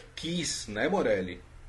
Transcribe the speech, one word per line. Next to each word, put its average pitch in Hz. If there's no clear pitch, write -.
quis, 165
né, 110
Morelli? 107